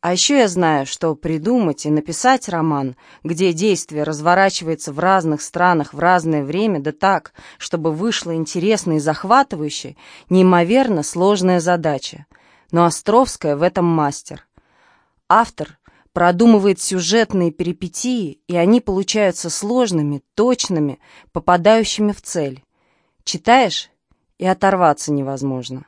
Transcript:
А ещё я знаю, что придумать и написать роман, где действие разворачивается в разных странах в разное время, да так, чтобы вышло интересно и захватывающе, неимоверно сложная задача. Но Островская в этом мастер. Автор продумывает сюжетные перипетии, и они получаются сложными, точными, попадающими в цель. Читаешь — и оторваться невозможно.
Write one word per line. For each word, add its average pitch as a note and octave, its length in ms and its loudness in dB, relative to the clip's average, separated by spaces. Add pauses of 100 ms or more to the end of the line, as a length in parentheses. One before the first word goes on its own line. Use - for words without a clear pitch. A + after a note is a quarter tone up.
А F3 100 0
ещё C#4+ 240 0
я A#3+ 100 4
знаю, D#3+ 400 0
что D#3 300 -4
придумать E3 680 -2
и D3+ 60 -4
написать E3 580 0
роман, D3+ 460 -4 (300)
где E3+ 280 -2
действие D#3+ 520 -2
разворачивается D#3+ 880 -2
в C#3+ 80 -8
разных E3+ 420 0
странах E3+ 520 0
в C#3+ 40 -10
разное D#3+ 460 0
время, F#3 340 -2
да C#3+ 140 -4
так, F#3+ 400 -2 (260)
чтобы D#3+ 320 -4
вышло E3+ 460 -4
интересно E3 600 -2
и - 40 0
захватывающе, D#3 960 -2 (340)
неимоверно F#3 720 4
сложная F#3 560 0
задача. D#3+ 680 -4 (440)
Но E3+ 140 2
Островская E3+ 720 0
в D3 60 -2
этом F3 240 0
мастер. D3 600 -4 (840)
Автор G3 500 0 (340)
продумывает F#3+ 680 4
сюжетные F#3 680 0
перипетии, F3+ 960 -6
и F3 80 -6
они G3 260 4
получаются F#3+ 680 -2
сложными, F3+ 720 -2 (120)
точными, G3 680 -2 (320)
попадающими G#3 800 2
в - 100 -12
цель. C#3 400 -6 (640)
Читаешь — A3+ 680 0 (480)
и F3+ 80 -4
оторваться F3+ 680 2
невозможно. C3 760 -6